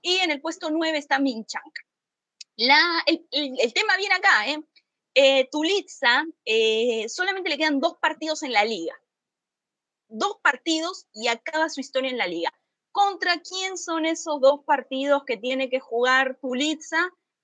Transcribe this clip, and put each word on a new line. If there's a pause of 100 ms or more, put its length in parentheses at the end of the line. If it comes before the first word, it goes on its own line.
Y
en
el
puesto
nueve
está
Minchanka. (760)
La,
el,
el,
el
tema
viene
acá,
¿eh? (520)
Eh,
Tulitza, (200)
eh,
solamente
le
quedan
dos
partidos
en
la
liga. (1160)
Dos
partidos
y
acaba
su
historia
en
la
liga. (380)
¿Contra
quién
son
esos
dos
partidos
que
tiene
que
jugar
Tulitza? (340)